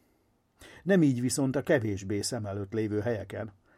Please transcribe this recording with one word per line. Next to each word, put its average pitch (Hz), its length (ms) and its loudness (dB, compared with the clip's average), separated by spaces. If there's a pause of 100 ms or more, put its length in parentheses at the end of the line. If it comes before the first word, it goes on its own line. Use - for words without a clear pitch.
(840)
nem 180 200 6
így 127 180 4
viszont 131 340 0
a 139 80 -2
kevésbé 104 580 0
szem 107 240 -6
előtt 101 280 -6
lévő 107 260 0
helyeken, 104 540 -6 (240)